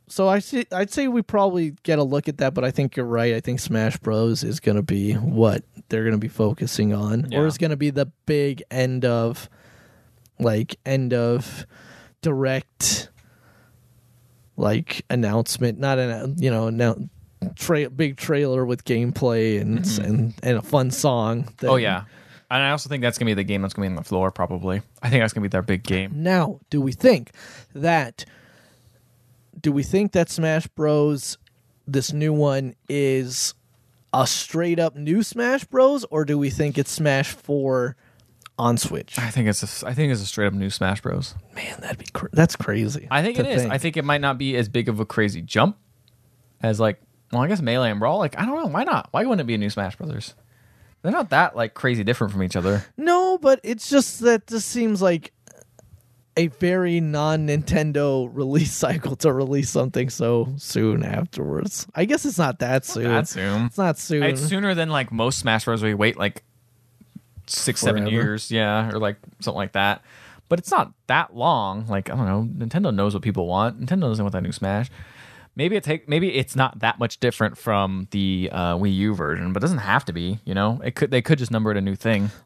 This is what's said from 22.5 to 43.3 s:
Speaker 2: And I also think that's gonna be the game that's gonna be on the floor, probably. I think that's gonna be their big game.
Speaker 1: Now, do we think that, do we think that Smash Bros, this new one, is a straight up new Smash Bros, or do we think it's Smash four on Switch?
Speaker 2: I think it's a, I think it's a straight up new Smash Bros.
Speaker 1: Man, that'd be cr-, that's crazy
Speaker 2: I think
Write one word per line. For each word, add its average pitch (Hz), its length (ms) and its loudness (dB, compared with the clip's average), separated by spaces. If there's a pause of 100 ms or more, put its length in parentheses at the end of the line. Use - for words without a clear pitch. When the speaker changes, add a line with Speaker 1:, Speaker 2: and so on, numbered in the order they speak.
Speaker 2:
And 131 100 2
I 139 80 2
also 143 200 -2
think 139 120 -2
that's 120 160 0
gonna 117 140 2
be - 20 4
the 98 100 2
game 98 200 0
that's 95 100 -4
gonna 98 140 -2
be - 20 0
on 90 60 -2
the 80 80 -6
floor, 92 260 2
probably. 92 540 -2 (180)
I 120 80 -2
think 120 140 4
that's 107 100 0
gonna 104 120 -2
be 95 40 -2
their 92 140 0
big 95 200 0
game. 95 320 -2
Speaker 1:
Now, 175 440 0 (100)
do 147 100 0
we 135 120 0
think 170 400 4 (420)
that, 147 500 0 (1400)
do 151 120 0
we 139 100 0
think 196 300 0
that 170 180 2
Smash 160 380 0
Bros, 151 720 0 (480)
this 135 260 -2
new 151 200 0
one, 139 420 0 (120)
is 135 680 0 (580)
a - 140 4
straight 170 520 0
up 160 160 0
new 156 280 0
Smash 247 400 -2
Bros, 262 480 4
or 156 120 2
do 147 140 2
we 139 140 2
think 147 260 0
it's 139 140 -2
Smash 139 400 2
four 131 640 -2 (640)
on 120 180 4
Switch? - 400 -6
Speaker 2:
I 117 120 -2
think 113 180 0
it's - 360 -2
a, - 40 -8
I 127 60 -6
think 143 180 2
it's 107 100 0
a 101 40 -6
straight 104 220 0
up 98 60 0
new 98 160 -2
Smash 98 320 -2
Bros. - 340 -6 (200)
Speaker 1:
Man, - 240 -12
that'd - 180 -8
be - 140 -20
cr-, - 220 -8
that's 160 240 4
crazy 107 520 -4
Speaker 2:
I 139 140 2
think 240 140 -2